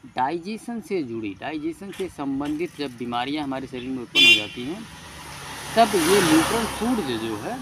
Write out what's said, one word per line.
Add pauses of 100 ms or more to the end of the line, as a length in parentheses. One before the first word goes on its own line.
digestion
से
जुड़ी,
digestion
से
संबंधित
जब
बीमारियां
हमारे
शरीर
में
उत्पन्न
हो
जाती
हैं, (960)
तब
ये
neutral
फूड
जो,
जो
है